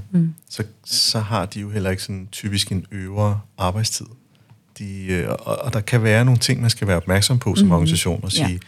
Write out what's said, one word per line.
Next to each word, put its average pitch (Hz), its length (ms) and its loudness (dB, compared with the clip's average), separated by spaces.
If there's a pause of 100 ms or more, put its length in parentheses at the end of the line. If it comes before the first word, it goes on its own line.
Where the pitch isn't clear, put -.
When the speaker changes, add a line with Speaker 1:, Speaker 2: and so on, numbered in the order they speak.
(100)
Speaker 1:
Mm. 165 240 2 (160)
Speaker 2:
så, - 120 -8 (220)
så - 360 0
har 101 260 0
de 104 140 -10
jo 101 100 -8
heller 98 200 0
ikke 95 120 -2
sådan 95 300 -8
typisk 101 400 -4
en 95 180 -2
øvre 104 500 0 (180)
arbejdstid. 98 480 -2 (720)
De, 98 280 -10
øh, 87 220 -2
og, - 340 -4
og - 100 -4
der 113 80 -2
kan 110 220 2
være 110 220 4
nogle 123 160 6
ting, - 200 0
man 117 100 2
skal - 180 -2
være 92 80 4
opmærksom 98 420 2
på 104 160 0
som 98 120 6
Speaker 1:
Mhm. 90 60 6
Speaker 2:
organisation 82 520 2
og 101 140 -4
Speaker 1:
Ja. - 80 0
Speaker 2:
sige, 90 220 -2